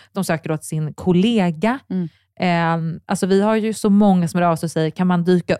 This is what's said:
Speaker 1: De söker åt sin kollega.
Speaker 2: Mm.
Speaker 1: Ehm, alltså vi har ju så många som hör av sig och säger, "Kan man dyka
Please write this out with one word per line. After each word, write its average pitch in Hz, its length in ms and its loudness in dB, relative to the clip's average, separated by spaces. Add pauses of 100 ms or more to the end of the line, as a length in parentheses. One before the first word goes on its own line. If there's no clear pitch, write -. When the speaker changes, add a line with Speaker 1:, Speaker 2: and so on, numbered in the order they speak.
(120)
Speaker 1:
De 190 120 -6
söker 160 280 -4
åt 156 120 -6
sin 156 300 -8
kollega. 185 840 0 (120)
Speaker 2:
Mm. 180 180 -4 (320)
Speaker 1:
Ehm, 165 640 -2
alltså 196 200 -2
vi 196 140 4
har 220 160 2
ju 220 160 -2
så 208 180 -2
många 196 380 4
som 175 120 -2
hör 175 80 4
av 165 80 2
sig 165 100 -6
och 151 40 -4
säger, 156 200 0
"Kan 185 160 -2
man 175 180 2
dyka 180 360 2